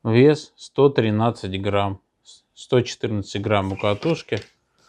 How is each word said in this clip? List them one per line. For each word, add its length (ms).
Вес 540
сто 320
тринадцать 720
грамм. 400
Сто 260
четырнадцать 580
грамм 340
у 40
катушки. 640